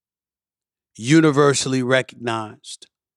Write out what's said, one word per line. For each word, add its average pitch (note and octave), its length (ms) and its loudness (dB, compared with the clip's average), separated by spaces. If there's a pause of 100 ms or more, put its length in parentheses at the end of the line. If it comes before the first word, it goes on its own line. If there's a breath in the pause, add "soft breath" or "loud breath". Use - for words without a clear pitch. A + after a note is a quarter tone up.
(960)
universally C#3 840 2
recognized A#2 1040 -6 (300)